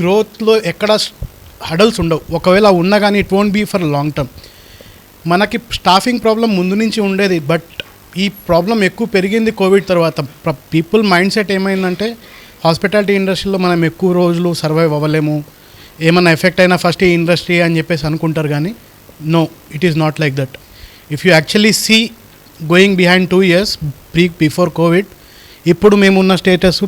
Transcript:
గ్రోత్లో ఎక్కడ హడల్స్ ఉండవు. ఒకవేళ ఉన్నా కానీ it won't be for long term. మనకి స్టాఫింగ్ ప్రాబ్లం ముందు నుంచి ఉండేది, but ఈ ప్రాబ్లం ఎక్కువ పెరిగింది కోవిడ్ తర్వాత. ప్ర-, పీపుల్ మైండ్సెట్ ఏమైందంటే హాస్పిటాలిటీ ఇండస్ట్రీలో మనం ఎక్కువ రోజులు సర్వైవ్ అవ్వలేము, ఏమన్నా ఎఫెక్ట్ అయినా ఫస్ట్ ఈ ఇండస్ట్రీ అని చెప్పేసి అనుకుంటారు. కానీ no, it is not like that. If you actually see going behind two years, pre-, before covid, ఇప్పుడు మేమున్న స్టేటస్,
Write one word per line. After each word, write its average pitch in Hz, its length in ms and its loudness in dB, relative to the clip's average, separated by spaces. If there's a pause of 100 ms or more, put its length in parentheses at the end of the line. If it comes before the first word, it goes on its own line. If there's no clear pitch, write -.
గ్రోత్లో 214 600 0
ఎక్కడ 208 360 -2 (680)
హడల్స్ 190 360 0
ఉండవు. 165 220 -2 (100)
ఒకవేళ 185 360 2
ఉన్నా 190 300 2
కానీ 202 240 0
it - 80 -8
won't 196 240 0
be 208 120 -2
for 190 160 -4
long 147 300 -2
term. 143 160 -6 (1000)
మనకి 202 320 0 (120)
స్టాఫింగ్ 196 480 0
ప్రాబ్లం 220 360 0
ముందు 185 200 0
నుంచి 220 260 -2
ఉండేది, 190 380 0
but 160 220 -2 (560)
ఈ 190 100 0
ప్రాబ్లం 190 560 0
ఎక్కువ 214 240 -2
పెరిగింది 208 440 0
కోవిడ్ 196 340 0
తర్వాత. 165 360 -2
ప్ర-, 147 340 -8 (180)
పీపుల్ 165 300 0
మైండ్సెట్ 190 480 0
ఏమైందంటే 190 680 -4 (480)
హాస్పిటాలిటీ 196 480 0
ఇండస్ట్రీలో 190 440 -2
మనం 175 280 0
ఎక్కువ 180 260 -2
రోజులు 175 420 0
సర్వైవ్ 160 400 0
అవ్వలేము, 151 500 -2 (580)
ఏమన్నా 170 300 4
ఎఫెక్ట్ 175 280 0
అయినా 180 180 4
ఫస్ట్ 175 260 -2
ఈ 185 40 4
ఇండస్ట్రీ 175 520 0
అని 165 180 0
చెప్పేసి 156 280 -4
అనుకుంటారు. 156 420 -4
కానీ 151 280 -4 (520)
no, 160 180 2 (320)
it 139 60 -2
is 175 100 0
not 156 180 0
like 147 240 -4
that. 135 120 -4 (680)
If 143 120 -8
you 185 60 4 (100)
actually 214 300 0
see 220 380 0 (640)
going 190 240 4
behind 180 340 2
two 185 100 4
years, 190 380 0 (380)
pre-, 170 300 0
before 170 220 -2 (100)
covid, 170 260 2 (640)
ఇప్పుడు 202 280 4
మేమున్న 190 400 4
స్టేటస్, 180 520 0